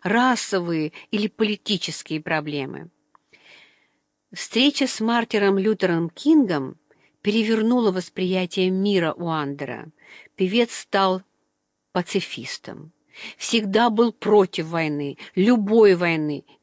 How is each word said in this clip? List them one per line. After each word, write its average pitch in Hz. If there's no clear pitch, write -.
расовые 185
или 208
политические 190
проблемы. 151
Встреча 262
с -
мартиром 220
Лютером 185
Кингом 202
перевернула 220
восприятие 185
мира 185
Уандера. 143
Певец 214
стал 190
пацифистом. -
Всегда 220
был 226
против 190
войны, 151
любой 208
войны, 160